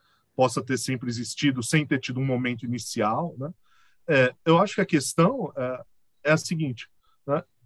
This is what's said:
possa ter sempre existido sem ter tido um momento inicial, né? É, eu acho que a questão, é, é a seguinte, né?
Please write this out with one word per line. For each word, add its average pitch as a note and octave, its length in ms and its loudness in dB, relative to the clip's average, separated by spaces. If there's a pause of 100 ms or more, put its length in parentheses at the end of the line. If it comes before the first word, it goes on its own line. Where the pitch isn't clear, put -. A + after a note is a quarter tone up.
(360)
possa B2+ 280 2
ter B2+ 140 -2
sempre B2 320 -4
existido B2 540 -2
sem D3+ 220 2
ter C#3 140 0
tido B2+ 200 -6
um C3+ 60 0
momento B2 400 -2
inicial, A#2 720 -2
né? C#3 120 -8 (580)
É, C3 260 4 (120)
eu E3 140 6
acho G3 160 2
que G#3 60 0
a F3+ 40 2
questão, E3+ 720 0
é, B2+ 260 -6 (420)
é D3 60 4
a D#3+ 60 6
seguinte, D#3 500 -4 (400)
né? C#3+ 160 -2 (220)